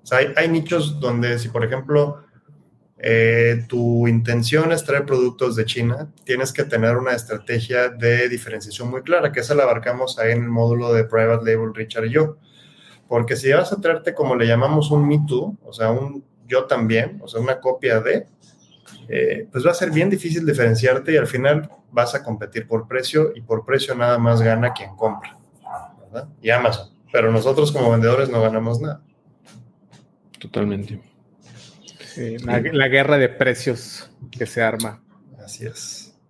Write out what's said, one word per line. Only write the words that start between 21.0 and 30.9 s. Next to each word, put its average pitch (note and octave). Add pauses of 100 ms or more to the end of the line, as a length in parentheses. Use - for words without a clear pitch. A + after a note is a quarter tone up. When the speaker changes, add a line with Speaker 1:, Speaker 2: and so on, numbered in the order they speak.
Speaker 1:
y D#3
al A#2
final C#3+ (220)
vas B2
a C3+
competir A2
por A2+
precio C3
y A#2
por A2
precio C3+
nada A#2+
más A#2
gana A2+
quien -
compra, - (640)
¿verdad? B2 (120)
Y A2
Amazon. A#2+ (240)
Pero A2+
nosotros C3+
como B2+
vendedores A#2+
no A#2
ganamos A2+
nada. D3+ (1400)
Speaker 2:
Totalmente. G#2 (1000)